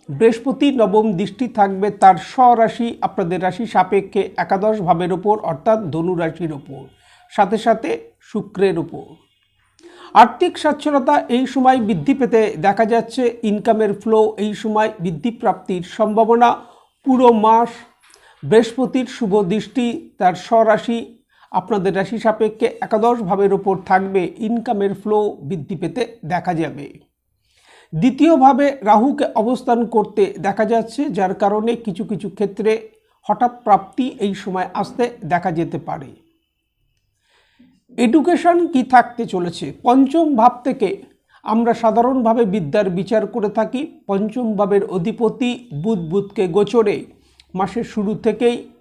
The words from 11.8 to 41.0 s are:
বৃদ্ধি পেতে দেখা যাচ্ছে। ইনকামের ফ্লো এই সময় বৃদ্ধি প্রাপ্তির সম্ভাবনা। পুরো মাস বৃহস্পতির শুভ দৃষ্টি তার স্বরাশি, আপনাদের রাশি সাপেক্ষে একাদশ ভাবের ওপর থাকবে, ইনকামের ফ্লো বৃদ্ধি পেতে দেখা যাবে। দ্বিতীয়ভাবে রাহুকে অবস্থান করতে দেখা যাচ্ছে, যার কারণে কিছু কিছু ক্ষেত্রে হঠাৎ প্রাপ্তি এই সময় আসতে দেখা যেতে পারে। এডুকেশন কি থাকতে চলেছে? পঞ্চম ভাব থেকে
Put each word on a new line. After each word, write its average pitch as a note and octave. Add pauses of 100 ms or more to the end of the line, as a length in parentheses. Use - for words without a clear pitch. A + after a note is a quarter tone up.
বৃদ্ধি G3
পেতে A3+ (160)
দেখা G3
যাচ্ছে। A3+ (200)
ইনকামের G#3+ (100)
ফ্লো A3 (180)
এই G#3
সময় G#3+ (100)
বৃদ্ধি E3+ (100)
প্রাপ্তির F#3 (140)
সম্ভাবনা। A3+ (560)
পুরো B3+ (160)
মাস A3+ (720)
বৃহস্পতির A#3
শুভ G3+ (180)
দৃষ্টি A#3+ (320)
তার F#3 (100)
স্বরাশি, A3+ (520)
আপনাদের F#3
রাশি G3
সাপেক্ষে A3 (140)
একাদশ A3+
ভাবের G3
ওপর G3 (100)
থাকবে, F#3+ (180)
ইনকামের A3
ফ্লো G#3+ (280)
বৃদ্ধি E3+
পেতে F3 (240)
দেখা F3
যাবে। D3 (1040)
দ্বিতীয়ভাবে C4+ (180)
রাহুকে A3+ (100)
অবস্থান A#3
করতে A3 (160)
দেখা G3+
যাচ্ছে, A3+
যার F#3
কারণে G#3+ (140)
কিছু G3+
কিছু G3+
ক্ষেত্রে G3+ (540)
হঠাৎ A#3+ (100)
প্রাপ্তি G3+ (140)
এই G3+
সময় F#3
আসতে G#3+ (220)
দেখা E3+
যেতে D#3+
পারে। C#3+ (1900)
এডুকেশন E4+ (100)
কি C4 (120)
থাকতে A#3+
চলেছে? F3 (180)
পঞ্চম C4+ (100)
ভাব A3 (100)
থেকে A3+ (560)